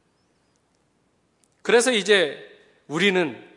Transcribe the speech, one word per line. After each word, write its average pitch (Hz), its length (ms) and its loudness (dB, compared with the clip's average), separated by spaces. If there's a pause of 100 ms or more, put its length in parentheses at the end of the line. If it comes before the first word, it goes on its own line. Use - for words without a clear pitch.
(1600)
그래서 240 280 2
이제 190 640 -2 (320)
우리는 170 560 -2 (140)